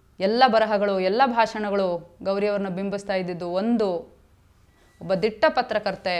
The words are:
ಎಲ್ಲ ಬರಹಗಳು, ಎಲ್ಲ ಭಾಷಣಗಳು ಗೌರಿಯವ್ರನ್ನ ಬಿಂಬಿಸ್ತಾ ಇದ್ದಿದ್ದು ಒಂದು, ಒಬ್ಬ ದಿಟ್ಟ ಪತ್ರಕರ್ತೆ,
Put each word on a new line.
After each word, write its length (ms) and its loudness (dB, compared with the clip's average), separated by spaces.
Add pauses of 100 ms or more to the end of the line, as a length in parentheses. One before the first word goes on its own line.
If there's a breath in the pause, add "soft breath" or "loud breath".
(200)
ಎಲ್ಲ 280 4
ಬರಹಗಳು, 540 2
ಎಲ್ಲ 260 2
ಭಾಷಣಗಳು 600 0 (340)
ಗೌರಿಯವ್ರನ್ನ 480 -2
ಬಿಂಬಿಸ್ತಾ 440 -4
ಇದ್ದಿದ್ದು 380 -4
ಒಂದು, 360 0 (1120 soft breath)
ಒಬ್ಬ 140 -4
ದಿಟ್ಟ 340 0
ಪತ್ರಕರ್ತೆ, 720 -2